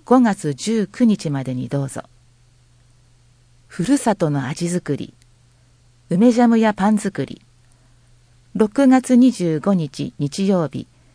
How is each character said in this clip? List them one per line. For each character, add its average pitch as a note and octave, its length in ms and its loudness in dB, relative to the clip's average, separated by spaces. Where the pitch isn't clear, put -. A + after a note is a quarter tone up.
五 B3+ 160 4
月 F#3+ 340 0
十 G#3+ 320 -4
九 - 200 0
日 F#3+ 240 0
ま C3+ 120 -4
で B2+ 120 -6
に B2+ 140 -8
ど C#3 160 -4
う C3+ 40 -8
ぞ。 - 140 -12
ふ - 180 -8
る C4+ 120 0
さ A3+ 180 0
と D#3+ 160 -2
の C#3 160 -4
味 E3 220 -6
作 E3+ 280 -6
り。 - 160 -12
梅 G3+ 220 4
ジ A#3 100 2
ャ A#3+ 60 4
ム A#3 120 4
や A3 140 2
パ G#3 180 0
ン G#3+ 80 2
作 F#3+ 280 -6
り。 - 160 -16
六 G#3+ 340 2
月 B3+ 260 4
二 B3 160 6
十 E3 300 -2
五 G3+ 140 0
日 D3 440 -6
日 D3 300 -4
曜 F3 200 0
日、 B2 200 -12